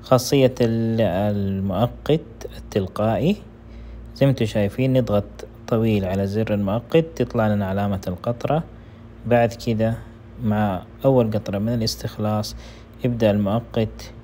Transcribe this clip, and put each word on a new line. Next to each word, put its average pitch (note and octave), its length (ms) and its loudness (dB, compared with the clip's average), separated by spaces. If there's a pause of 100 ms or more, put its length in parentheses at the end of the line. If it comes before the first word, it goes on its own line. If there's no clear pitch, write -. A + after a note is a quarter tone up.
خاصية B2+ 580 4
ال-، A2+ 400 2
المؤقت G2+ 1200 0 (360)
التلقائي. A2 800 -2 (800)
زي C#3 120 4
ما C#3 40 6
انتم B2 140 2
شايفين A2 480 0
نضغط G#2 540 0 (220)
طويل A2 360 2
على G2 220 0
زر G#2+ 280 -2
المؤقت A2 500 0 (120)
تطلع A#2 320 0
لنا G2+ 180 0
علامة G2 420 -2
القطرة. B2 560 -2 (640)
بعد A#2 260 4 (140)
كده A2+ 320 0 (440)
مع G#2 400 0 (220)
أول B2 260 6
قطرة G#2 280 -4
من A2+ 160 -2
الاستخلاص G#2+ 800 -2 (480)
يبدأ A#2 260 4
المؤقت G#2 840 -2 (120)